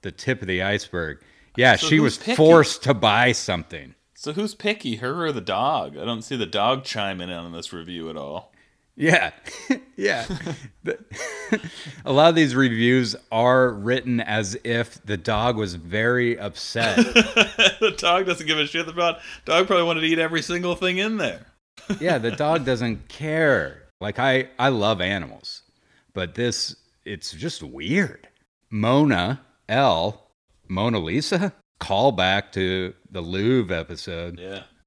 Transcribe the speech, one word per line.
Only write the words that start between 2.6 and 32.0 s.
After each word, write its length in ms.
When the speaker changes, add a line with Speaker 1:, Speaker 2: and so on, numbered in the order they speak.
Speaker 1:
to 100
buy 380
something. 640
Speaker 2:
So 180
who's 220
picky, 420
her 300
or 60
the 80
dog? 560
I 80
don't 180
see 140
the 100
dog 380
chiming 440
in 60
on 180
this 200
review 380
at 60
all. 360
Speaker 1:
Yeah. 340
<laughs> 20
Yeah. 280
The, 160
<laughs> 540
a 60
lot 180
of 40
these 200
reviews 600
are 400
written 500
as 440
if 300
the 140
dog 400
was 160
very 640
upset. 580
Speaker 2:
<laughs> 840
The 180
dog 280
doesn't 200
give 120
a 80
shit 220
about, 300
dog 220
probably 180
wanted 160
to 60
eat 120
every 240
single 320
thing 240
in 200
there. 280
<laughs> 300
Speaker 1:
Yeah, 180
the 120
dog 340
doesn't 440
care. 760
Like, 180
I, 300
I 120
love 320
animals, 600
but 200
this, 420
it's 280
just 300
weird. 640
Mona 680
L, 600
Mona 300
Lisa, 540
call 340